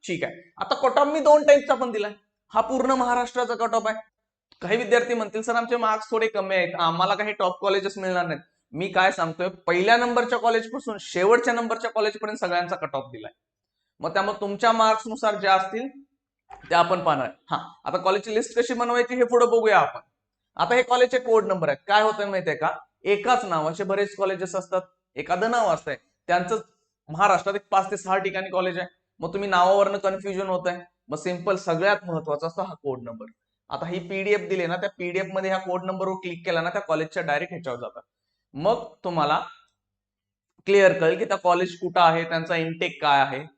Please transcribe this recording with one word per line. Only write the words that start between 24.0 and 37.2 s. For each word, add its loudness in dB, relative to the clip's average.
कॉलेजेस -4
असतात, -4
एखादं -2
नाव 2
असतंय, -2
त्यांचं 0
महाराष्ट्रात 2
एक -8
पाच 2
ते -4
सहा -2
ठिकाणी -4
कॉलेज -2
आहे, -6
मग -8
तुम्ही -4
नावावरनं 4
कन्फ्युजन -4
होतंय. -4
मग -6
सिंपल -2
सगळ्यात 2
महत्वाचा -4
असतो -6
हा -8
कोड -6
नंबर. -14
आता -8
ही -6
पीडीएफ -2
दिली -2
ना, -2
त्या -4
पीडीएफ -4
मध्ये -2
ह्या 0
कोड -4
नंबरवर -4
क्लिक -10
केला 0
ना, -4
त्या -4
कॉलेजच्या -4